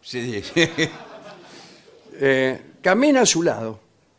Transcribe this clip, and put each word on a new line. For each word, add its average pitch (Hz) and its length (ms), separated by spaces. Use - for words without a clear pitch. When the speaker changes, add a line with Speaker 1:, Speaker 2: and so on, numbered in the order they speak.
Speaker 1:
Sí, 117 420
sí. 165 320
<laughs> - 1400
Speaker 2:
Eh, 131 420
camina 254 400
a 208 40
su 165 160
lado. 113 380